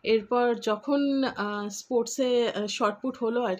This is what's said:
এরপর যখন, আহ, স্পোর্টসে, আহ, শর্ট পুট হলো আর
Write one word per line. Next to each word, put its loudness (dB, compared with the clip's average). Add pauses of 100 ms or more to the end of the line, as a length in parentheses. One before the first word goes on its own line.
এরপর 2
যখন, 0
আহ, -4
স্পোর্টসে, 0
আহ, -2
শর্ট -2
পুট -6
হলো -2
আর -2